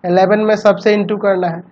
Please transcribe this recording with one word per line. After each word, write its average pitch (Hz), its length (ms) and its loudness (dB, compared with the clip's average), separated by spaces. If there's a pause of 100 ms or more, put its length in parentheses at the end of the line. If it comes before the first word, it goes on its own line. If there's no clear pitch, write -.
इलेवन 190 360 2
में 214 180 2
सबसे 214 380 2
into 208 260 -2
करना 185 260 0
है। 170 240 -8